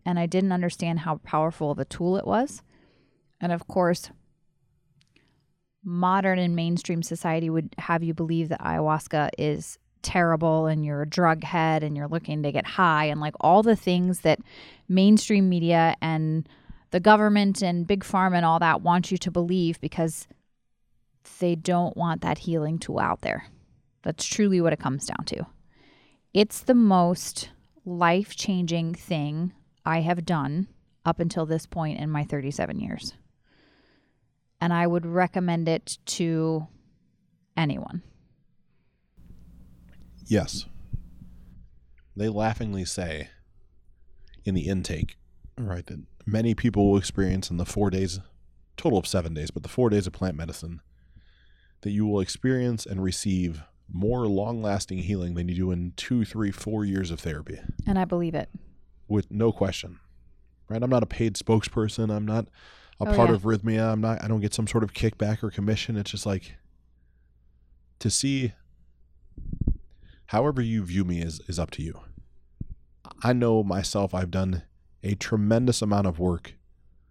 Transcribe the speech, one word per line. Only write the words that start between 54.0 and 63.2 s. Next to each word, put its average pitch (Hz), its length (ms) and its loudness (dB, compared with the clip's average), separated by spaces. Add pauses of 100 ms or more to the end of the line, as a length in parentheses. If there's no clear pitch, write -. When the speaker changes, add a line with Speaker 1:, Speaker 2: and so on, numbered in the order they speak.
Speaker 2:
long-lasting 101 720 -2
healing 87 360 -4
than 87 120 -4
you 90 80 -4
do 92 160 0
in 87 240 -4
two, 123 300 -2
three, 107 260 -4
four 107 340 -4
years 95 240 -2
of 82 120 -8
therapy. - 380 -8 (280)
Speaker 1:
And 196 100 4
I 185 80 2
believe 175 300 -2
it. 117 140 -6 (580)
Speaker 2:
With 104 240 0
no 110 200 2
question, 92 480 -4 (680)
right? 113 160 -4
I'm 127 60 2
not 123 120 6
a 110 60 0
paid 113 280 -2
spokesperson. 110 800 0
I'm 104 120 -2
not 110 220 0 (520)
a 104 80 -2
Speaker 1:
Oh, 208 80 4
Speaker 2:
part 117 140 8